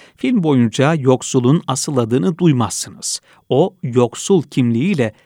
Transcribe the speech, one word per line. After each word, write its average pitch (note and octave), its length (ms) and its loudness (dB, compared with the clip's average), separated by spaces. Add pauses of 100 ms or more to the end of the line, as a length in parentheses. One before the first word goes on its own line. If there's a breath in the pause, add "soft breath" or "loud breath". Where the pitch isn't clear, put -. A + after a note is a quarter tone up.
(160 soft breath)
Film B3 260 -2
boyunca C3+ 520 2
yoksulun C3 720 0
asıl C3+ 300 -6
adını B2+ 420 0
duymazsınız. - 800 -2 (280 soft breath)
O D#3+ 340 2
yoksul B2+ 600 0
kimliğiyle B2+ 680 -2 (120 soft breath)